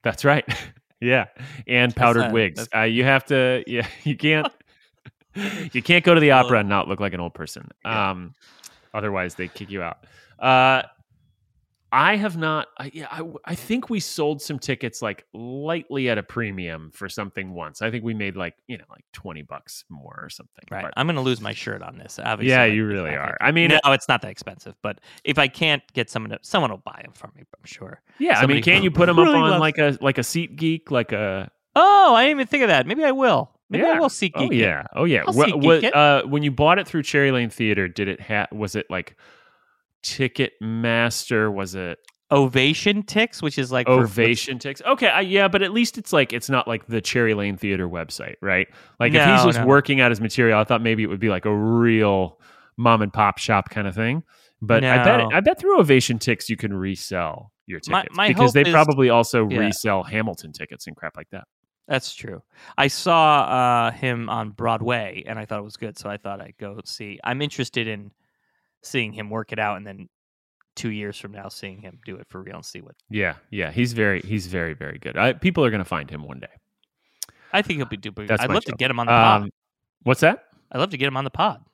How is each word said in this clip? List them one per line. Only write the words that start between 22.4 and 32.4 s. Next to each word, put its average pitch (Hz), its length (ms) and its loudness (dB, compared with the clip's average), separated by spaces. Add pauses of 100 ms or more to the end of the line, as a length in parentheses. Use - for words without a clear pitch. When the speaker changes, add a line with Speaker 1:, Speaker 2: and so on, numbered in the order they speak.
Speaker 1:
Yeah, 127 140 6
Speaker 2:
like, 107 80 4
Speaker 1:
you 107 160 0
Speaker 2:
it's 101 40 -2
Speaker 1:
really 85 180 -4
Speaker 2:
not 71 80 -6
Speaker 1:
are. 71 200 -6
Speaker 2:
gonna 131 100 2
Speaker 1:
I - 40 2
mean, 170 160 2
Speaker 2:
No, 143 240 4
it's - 160 -2
not 123 140 2
that 107 80 -12
expensive, - 520 -18
but 107 160 -8 (240)
if 147 160 -2
I 139 80 4
can't 147 340 -2 (120)
get 120 160 -4
someone 110 220 -10
to, - 100 -12
someone 147 300 -2
will 95 140 -12
buy - 200 -16
'em - 80 -20
for - 140 -20 (100)
me, - 60 -20 (140)
I'm - 80 -20
sure. - 360 -20 (180)
Speaker 1:
Yeah, 330 120 0
I - 20 6
mean, 107 80 4
Speaker 2:
Somebody 135 220 4
Speaker 1:
can't 190 200 4
you 185 60 2
Speaker 2:
who 147 80 -4
Speaker 1:
put 170 100 6
'em 170 100 4
Speaker 2:
really 349 200 8
Speaker 1:
up - 80 4
on, - 60 2
Speaker 2:
loves 175 100 2
Speaker 1:
like, 156 160 0
a, 147 240 2
like, 135 160 0
a 131 40 -2
SeatGeek, 160 680 -4
like 120 220 0
a 98 360 -4 (280)
Speaker 2:
Oh, 381 380 8
I 233 100 6
didn't 294 140 2
even 254 80 -2